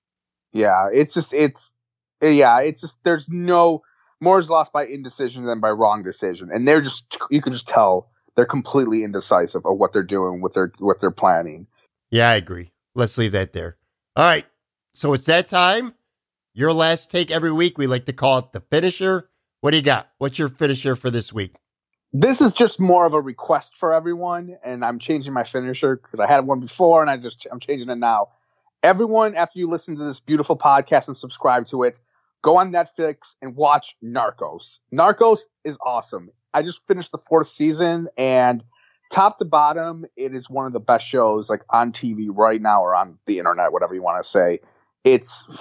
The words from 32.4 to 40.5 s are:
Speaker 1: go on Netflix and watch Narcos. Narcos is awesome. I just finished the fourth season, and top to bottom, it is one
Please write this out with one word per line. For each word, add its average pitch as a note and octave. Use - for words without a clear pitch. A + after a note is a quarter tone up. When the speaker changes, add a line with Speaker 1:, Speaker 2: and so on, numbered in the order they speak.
Speaker 1:
go D#3+
on F#3
Netflix E3+
and C3
watch D3
Narcos. A2+
Narcos G3+
is -
awesome. A2
I D3+
just F3
finished F3+
the -
fourth D#3+
season, E3+
and B2+
top G3+
to G3+
bottom, D#3+
it C3
is B2+
one C3